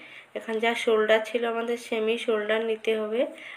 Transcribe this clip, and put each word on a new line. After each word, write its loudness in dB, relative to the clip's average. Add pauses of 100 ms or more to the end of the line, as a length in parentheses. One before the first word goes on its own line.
(340)
এখানে -4
যা 2
shoulder 4
ছিল -2
আমাদের -2
semi 0
shoulder 0
নিতে 0
হবে। 0 (300)